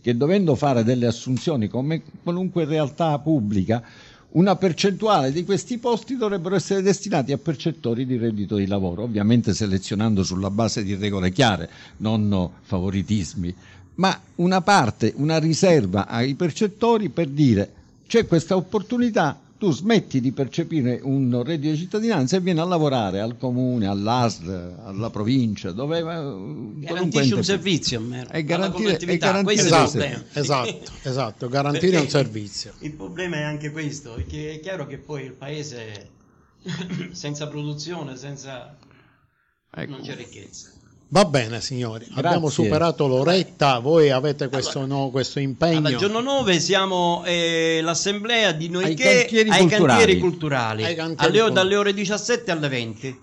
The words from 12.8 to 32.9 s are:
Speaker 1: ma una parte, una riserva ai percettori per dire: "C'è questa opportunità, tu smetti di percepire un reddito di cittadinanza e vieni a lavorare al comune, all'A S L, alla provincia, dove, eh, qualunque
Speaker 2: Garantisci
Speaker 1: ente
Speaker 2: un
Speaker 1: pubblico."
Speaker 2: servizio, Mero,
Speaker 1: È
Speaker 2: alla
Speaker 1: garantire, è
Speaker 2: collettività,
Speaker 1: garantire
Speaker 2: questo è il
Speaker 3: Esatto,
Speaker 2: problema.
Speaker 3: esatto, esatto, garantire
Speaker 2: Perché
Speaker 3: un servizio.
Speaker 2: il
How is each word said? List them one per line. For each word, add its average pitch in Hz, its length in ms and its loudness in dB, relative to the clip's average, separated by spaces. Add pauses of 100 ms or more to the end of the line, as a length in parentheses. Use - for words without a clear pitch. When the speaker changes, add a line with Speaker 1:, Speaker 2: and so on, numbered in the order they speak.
Speaker 1:
ma 185 240 0 (160)
una 185 260 2
parte, 135 540 2
una 156 220 0
riserva 151 680 4
ai 127 260 -2
percettori 208 720 0
per 165 200 -2
dire: 135 440 4 (360)
"C'è 226 180 2
questa 175 300 2
opportunità, 214 840 0 (180)
tu 143 140 0
smetti 170 500 2
di 123 120 0
percepire 139 720 -2
un 131 400 0
reddito 151 280 -2
di 151 60 -2
cittadinanza 185 580 0
e 190 40 2
vieni 180 180 0
a 160 60 0
lavorare 131 560 0
al 117 180 -6
comune, 123 480 -2
all'A 110 420 0
S 92 140 -6
L, 87 320 -8 (100)
alla 104 260 -6
provincia, 107 600 -2
dove, 143 300 -4
eh, - 20 -4
qualunque 151 840 -10
Speaker 2:
Garantisci 165 100 -6
Speaker 1:
ente 143 380 2
Speaker 2:
un 120 60 0
Speaker 1:
pubblico." - 40 0
Speaker 2:
servizio, 170 560 0
Mero, 123 300 -10
Speaker 1:
È - 40 -16
Speaker 2:
alla 160 80 -4
Speaker 1:
garantire, 180 400 -2
è - 20 -2
Speaker 2:
collettività, 175 420 0
Speaker 1:
garantire 196 360 2
Speaker 2:
questo 165 120 4
è 165 40 8
il 151 60 6
Speaker 3:
Esatto, - 140 -2
Speaker 2:
problema. 127 340 -4
Speaker 3:
esatto, 131 760 -4
esatto, 127 400 -4
garantire 143 440 0
Speaker 2:
Perché 160 120 4
Speaker 3:
un 135 60 -6
servizio. 110 720 -2
Speaker 2:
il 151 120 -8